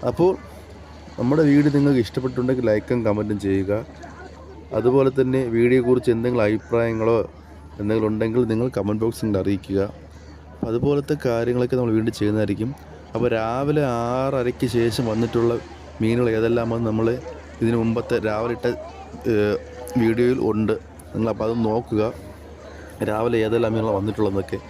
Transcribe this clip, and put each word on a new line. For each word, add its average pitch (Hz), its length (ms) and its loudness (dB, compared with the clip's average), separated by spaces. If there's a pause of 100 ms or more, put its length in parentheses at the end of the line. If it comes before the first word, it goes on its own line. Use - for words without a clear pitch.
(100)
അപ്പോൾ 175 220 2 (840)
നമ്മുടെ 135 320 4
വീഡിയോ 143 260 6
നിങ്ങൾക്ക് 143 280 4
ഇഷ്ടപ്പെട്ടിട്ടുണ്ടെങ്കിൽ 127 680 -2
ലൈക്കും 107 340 2
കമൻറ്റും 104 400 0
ചെയ്യുക. 98 280 2 (1040)
അതുപോലെ 131 400 4
തന്നെ 131 220 2 (160)
വീഡിയോയെക്കുറിച്ച് 123 580 4
എന്തെങ്കിലും 117 320 0
അഭിപ്രായങ്ങളോ 113 720 2 (640)
എന്തെങ്കിലും 110 300 2
ഉണ്ടെങ്കിൽ 113 400 0
നിങ്ങൾ 113 160 0 (100)
കമന്റ് 107 280 -2
ബോക്സിൽ 110 380 0
അറിയിക്കുക. 98 380 -2 (760)
അപ്പോൾ - 160 -6
അതുപോലത്തെ 143 440 0 (140)
കാര്യങ്ങളൊക്കെ 123 500 0
നമ്മൾ 120 200 0
വീണ്ടും 110 200 0
ചെയ്യുന്നതായിരിക്കും. 107 520 0 (440)
അപ്പോൾ 117 140 2 (100)
രാവിലെ 139 440 0 (260)
ആറരയ്ക്ക് 127 580 0 (120)
ശേഷം 117 340 2
വന്നിട്ടുള്ള 117 400 2 (500)
മീനുകൾ 117 340 2
ഏതെല്ലാമെന്ന് 113 540 0
നമ്മൾ 110 180 2 (540)
ഇതിനു 117 200 2
മുമ്പത്തെ 117 340 0 (100)
രാവിലെ 110 300 -2
ഇട്ട, 123 100 -4 (680)
ഏ, - 20 2 (680)
വീഡിയോയിൽ 120 380 4 (120)
ഉണ്ട്. 107 240 2 (380)
നിങ്ങളപ്പോൾ 110 340 -2
അത് 113 80 -2 (140)
നോക്കുക, 110 340 0 (1080)
രാവിലെ 113 280 0 (100)
ഏതെല്ലാം 113 280 2
മീനുകളാണ് 107 260 0
വന്നിട്ടുള്ളതെന്നൊക്കെ. 101 580 -2 (120)